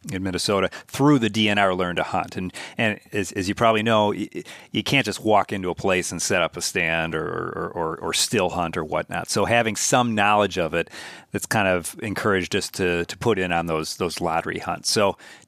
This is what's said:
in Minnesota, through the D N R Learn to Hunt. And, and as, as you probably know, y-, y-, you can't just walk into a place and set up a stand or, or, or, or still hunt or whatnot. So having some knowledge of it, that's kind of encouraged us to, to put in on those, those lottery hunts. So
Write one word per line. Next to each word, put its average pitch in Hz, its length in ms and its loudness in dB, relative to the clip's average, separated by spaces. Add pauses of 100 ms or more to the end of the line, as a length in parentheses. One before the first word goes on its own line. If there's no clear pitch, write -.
(120)
in 92 100 -4
Minnesota, 92 480 0 (160)
through 143 320 6
the 113 100 2
D 107 220 2
N 101 80 2
R 95 160 6
Learn 90 220 0
to 85 60 0
Hunt. 85 340 -4
And, 90 160 -6 (260)
and 107 200 0 (140)
as, 101 200 -4
as 95 160 -4
you 101 60 -2
probably 113 280 4
know, 107 280 4
y-, 98 220 -4
y-, 85 100 -8 (280)
you 110 120 -2
can't 135 220 2
just - 180 -6
walk 107 300 2
into 95 160 -4
a 85 60 -2
place 92 380 0
and 87 100 -6
set 95 180 0
up 80 160 0
a 87 60 -8
stand 82 520 -2
or, 80 120 -2
or, 85 480 -6
or, 80 220 -4
or - 180 -6
still 92 360 2
hunt 85 260 -4
or 82 80 -2
whatnot. 85 440 -6
So 101 160 0
having 110 320 2
some 120 380 2
knowledge 104 420 2
of 82 160 -2
it, 85 160 0 (440)
that's - 140 -4
kind 101 220 2
of 90 340 0
encouraged 98 540 0
us - 140 -2
to, 87 340 0
to - 140 -10
put 110 200 2
in 92 140 0
on 85 140 0
those, 80 300 -2
those 87 240 -4
lottery 85 400 -2
hunts. - 300 -6
So 101 280 2 (280)